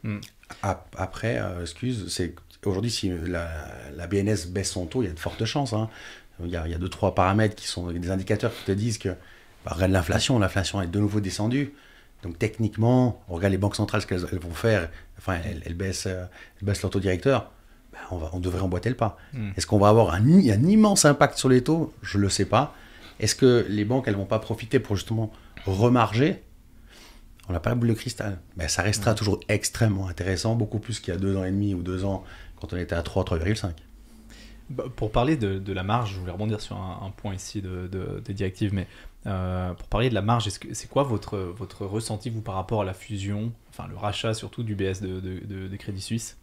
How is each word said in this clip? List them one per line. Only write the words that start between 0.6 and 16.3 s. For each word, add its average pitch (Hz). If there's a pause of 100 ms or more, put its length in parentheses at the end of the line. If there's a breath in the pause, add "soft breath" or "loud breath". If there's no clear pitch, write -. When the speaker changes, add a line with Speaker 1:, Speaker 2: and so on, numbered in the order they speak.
Speaker 2:
Ap-, 95
après, 113
euh, 92
excuse, 110
c'est, 85 (300)
aujourd'hui, 101
si 101 (160)
la, 82 (300)
la 87
B 92
N 98
S 95
baisse 92
son 90
taux, 127
il 104
y 87
a 82
de 80
fortes -
chances, 127
hein. 110 (540 loud breath)
Il 87
y 87
a, 82
il -
y 85
a 82
deux, 87
trois 92
paramètres 101
qui -
sont 87
des 87
indicateurs 98
qui -
te -
disent 107
que, - (560 loud breath)
bah, 82
regarde 92
l'inflation, 95
l'inflation 95
est 90
de 92
nouveau 104
descendue. 113 (480 loud breath)
Donc -
techniquement, 117
on 90
regarde 95
les 95
banques 101
centrales, 107
ce -
qu'elles, 90
elles 95
vont 85
faire, 101 (300 loud breath)
enfin, 90
elles, 82
elles 85
baissent, 95
euh, 92 (340 loud breath)